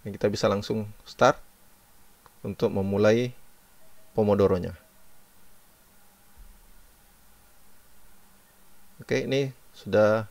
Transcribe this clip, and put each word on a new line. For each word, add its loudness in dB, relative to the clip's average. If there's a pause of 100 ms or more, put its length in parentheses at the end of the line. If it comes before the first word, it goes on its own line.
Ini -10
kita 0
bisa 0
langsung -2 (160)
start 2 (1040)
untuk -2
memulai 2 (800)
Pomodoro-nya. 2 (4000)
Oke, -2
ini -2 (240)
sudah 2